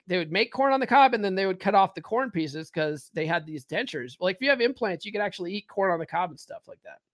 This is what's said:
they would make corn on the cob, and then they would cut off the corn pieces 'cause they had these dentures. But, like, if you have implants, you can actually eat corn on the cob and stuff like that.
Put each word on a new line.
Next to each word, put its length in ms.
they 100
would 140
make 220
corn 180
on 80
the 80
cob, 260
and 100
then 120
they 100
would 140
cut 160
off 200
the 60
corn 300
pieces 400
'cause 420
they 120
had 200
these 200
dentures. 520
But, 80
like, 120
if 40
you 80
have 120
implants, 440
you 60
can 100
actually 320
eat 140
corn 240
on 80
the 60
cob 240
and 100
stuff 280
like 160
that. 160